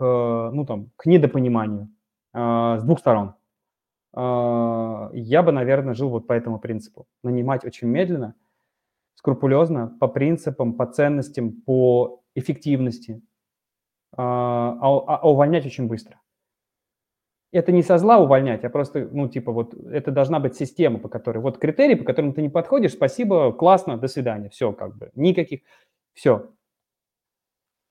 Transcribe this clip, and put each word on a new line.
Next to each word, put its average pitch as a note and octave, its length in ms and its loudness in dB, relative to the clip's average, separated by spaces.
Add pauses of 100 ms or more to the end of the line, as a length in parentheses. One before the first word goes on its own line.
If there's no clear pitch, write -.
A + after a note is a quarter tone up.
(540)
ну, C#3+ 120 -4
там, G#2+ 300 -10
к - 120 -18
недопониманию, B2 840 2 (420)
а, A#2 460 -2
с G#2+ 60 -6
двух D3+ 160 2
сторон. G#2 340 0 (800)
А, A#2 1000 -2
я B2 300 0
бы, E3 80 4
наверное, C3+ 440 0
жил C3+ 140 -4
вот A#2 180 -6
по A#2+ 60 -2
этому A#2 260 -4
принципу. - 480 -10 (160)
Нанимать B2 420 -2
очень A#2+ 240 -8
медленно, C#3+ 460 -2 (800)
скрупулезно, C#3 840 0
по - 100 2
принципам, C#3 680 -2
по B2 120 -2
ценностям, C#3+ 680 -2 (120)
по B2 560 2 (140)
эффективности, B2+ 840 -4 (960)
а, B2 640 -2
а, C#3 160 4 (100)
а, D3+ 160 0
а E3 80 6
увольнять C#3+ 360 4
очень B2+ 200 -6
быстро. - 320 -10 (1300)
Это F3+ 180 2
не F3 120 6
со F3+ 160 4
зла A3 180 6
увольнять, C3+ 480 4
а A#2+ 40 -6
просто, C#3 420 -4
ну, C#3 180 -4
типа, B2 220 -6
вот A2+ 240 -6
это - 360 -8
должна C#3+ 280 0
быть C3 160 -4
система, C3+ 420 -2
по - 100 -12
которой, A2 300 -8
вот B2 220 -6
критерии, C4 340 2
по E3 100 0
которым C#3 300 -2
ты D#3 80 -4
не D3 80 -2
подходишь, A3 440 0
спасибо, F3 600 0
классно, F3 420 2
до A#2+ 120 -4
свидания, A2+ 420 -6
все, A2 240 -4
как G2 240 -14
бы, - 160 -18
никаких, E3 460 0 (560)
все. G#2+ 380 0 (1400)